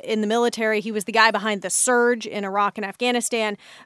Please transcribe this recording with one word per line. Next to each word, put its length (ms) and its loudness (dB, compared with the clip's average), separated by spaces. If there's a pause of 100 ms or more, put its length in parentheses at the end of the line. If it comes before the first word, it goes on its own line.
in 160 -2
the 60 0
military. 540 0
He 120 -6
was 120 -4
the 80 -8
guy 180 8
behind 320 -2
the 80 -6
surge 560 2
in 180 -6
Iraq 340 -2
and 80 -4
Afghanistan. 720 -2 (280)